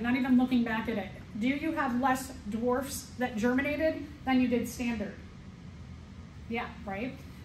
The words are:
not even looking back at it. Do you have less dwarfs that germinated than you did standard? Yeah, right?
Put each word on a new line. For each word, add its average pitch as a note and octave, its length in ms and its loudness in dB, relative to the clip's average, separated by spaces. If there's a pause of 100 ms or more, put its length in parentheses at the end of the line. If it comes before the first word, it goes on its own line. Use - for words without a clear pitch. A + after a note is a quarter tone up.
not A#3+ 140 2
even C4 200 6
looking B3 280 6
back A3 260 -2
at G#3 80 0
it. G3 100 -4 (300)
Do A3+ 100 2
you D4 240 0
have C4 260 2
less C4 320 2 (200)
dwarfs B3 680 0
that A#3+ 180 0
germinated C#4+ 680 2 (220)
than B3+ 160 6
you B3 60 4
did A#3+ 200 2
standard? A3+ 460 -2 (1400)
Yeah, A#3 160 -2 (180)
right? G#3 320 -6 (280)